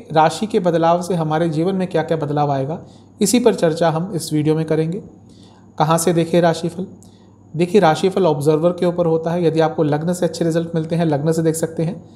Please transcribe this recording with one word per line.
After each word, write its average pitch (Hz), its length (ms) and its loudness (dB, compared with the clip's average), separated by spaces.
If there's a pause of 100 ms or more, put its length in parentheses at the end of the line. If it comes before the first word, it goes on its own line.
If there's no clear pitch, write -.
(120)
राशि 160 340 2
के 214 140 0
बदलाव 170 420 2
से 180 120 -4
हमारे 160 340 0
जीवन 165 260 -2
में 185 140 -2
क्या-क्या 160 280 -2
बदलाव 147 340 -2
आएगा, 139 280 -4 (420)
इसी 208 200 4
पर 226 140 4
चर्चा 170 360 0
हम 165 240 -4
इस 151 180 -6
वीडियो 151 220 2
में 160 100 -2
करेंगे। 160 380 -2 (760)
कहाँ 156 200 2
से 175 140 0
देखें 165 280 2
राशिफल? 170 460 -2 (680)
देखिए, 175 260 2
राशिफल 180 460 2
ऑब्जर्वर 156 460 2
के 180 140 -2
ऊपर 170 200 0
होता 165 240 0
है। 175 140 -2
यदि 160 160 2
आपको 160 220 0
लग्न 156 300 0
से 175 140 -2
अच्छे 165 180 -2
रिजल्ट 165 300 -2
मिलते 160 220 -2
हैं, 170 80 0
लग्न 156 280 0
से 165 100 0
देख 160 120 2
सकते 160 280 -4
हैं, 160 200 -6 (140)